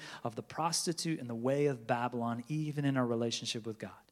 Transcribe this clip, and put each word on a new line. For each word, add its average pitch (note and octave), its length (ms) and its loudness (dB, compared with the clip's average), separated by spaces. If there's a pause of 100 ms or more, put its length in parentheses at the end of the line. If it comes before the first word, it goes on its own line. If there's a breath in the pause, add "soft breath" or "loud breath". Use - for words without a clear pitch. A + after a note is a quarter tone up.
(220 loud breath)
of A2+ 140 -4
the A#2+ 60 -4
prostitute E3 760 0
and B2+ 120 -6
the A#2 40 -2
way C3+ 300 4
of B2 220 2
Babylon, A#2+ 600 0
even D3+ 360 -2
in C#3 140 4
our B2 80 6
relationship A#2 600 0
with G#2+ 120 -6
God. F#2+ 120 -8 (220)